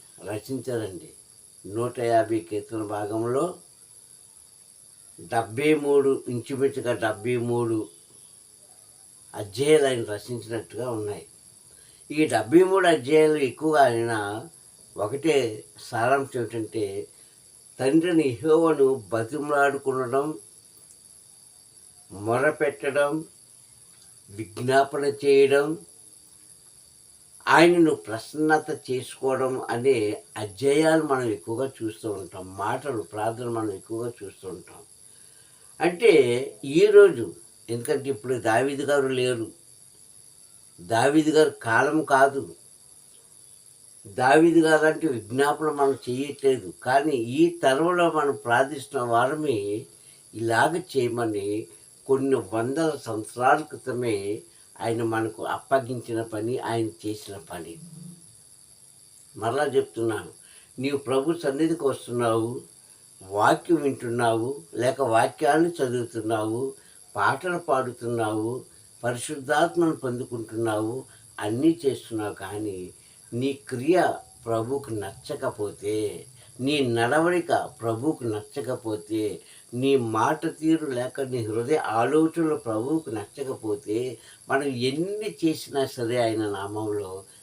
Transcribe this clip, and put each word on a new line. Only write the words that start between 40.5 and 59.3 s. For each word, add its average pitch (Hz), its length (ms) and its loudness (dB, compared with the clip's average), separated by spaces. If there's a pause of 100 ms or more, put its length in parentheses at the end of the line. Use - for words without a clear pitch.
దావీదు 139 500 2
గారు 151 200 6
కాలం 135 540 2
కాదు, 135 500 2 (1500)
దావీదు 147 520 6
గారు 156 260 6
లాంటి 156 220 2
విజ్ఞాపన 135 600 0
మనం 139 320 0 (120)
చేయట్లేదు. 131 600 -2 (100)
కానీ 139 340 2
ఈ 143 420 2
తరంలో 165 520 2
మనం 143 260 0
ప్రార్థిస్తున్న 131 680 -2
వారమే 120 840 0 (480)
ఇలాగ 113 420 2
చేయమని 110 880 -4 (400)
కొన్ని 135 280 2
వందల 127 720 -2
సంవత్సరాల 120 560 0
క్రితమే 117 840 -6 (380)
ఆయన 117 220 -2
మనకు 113 420 -4
అప్పగించిన 120 800 -4
పని, 113 360 -6
ఆయన 113 300 -2 (180)
చేసిన 104 300 -10
పని. 82 400 -14 (1600)